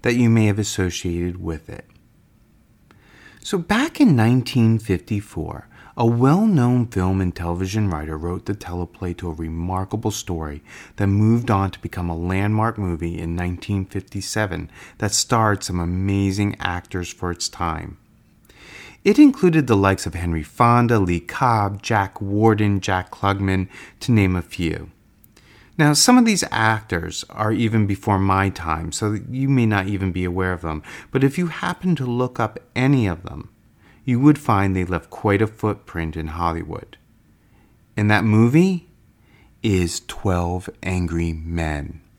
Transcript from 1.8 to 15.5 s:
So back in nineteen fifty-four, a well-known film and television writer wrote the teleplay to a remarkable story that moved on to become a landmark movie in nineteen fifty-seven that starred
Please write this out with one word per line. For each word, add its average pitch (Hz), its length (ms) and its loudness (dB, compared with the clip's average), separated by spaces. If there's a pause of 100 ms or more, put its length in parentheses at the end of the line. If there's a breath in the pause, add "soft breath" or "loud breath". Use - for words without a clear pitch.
So - 160 -4
back 233 420 -2
in 226 160 6
nineteen 113 640 4
fifty-four, 85 920 -6 (300 loud breath)
a 120 80 0
well-known 127 840 4
film 95 340 0
and 90 140 -2
television 92 540 -4
writer 78 280 -6
wrote 87 280 -6
the 101 80 -6
teleplay 87 640 -8
to 87 120 -8
a 82 40 -8
remarkable 90 760 -6
story 78 500 -8 (360 loud breath)
that 101 100 0
moved 110 420 2
on 98 220 0
to - 80 -18
become 87 300 -6
a 82 80 -6
landmark 104 600 -2
movie 85 400 -4
in 85 180 -6
nineteen 90 480 -4
fifty-seven 95 840 -6 (300 loud breath)
that 107 140 -2
starred 110 500 0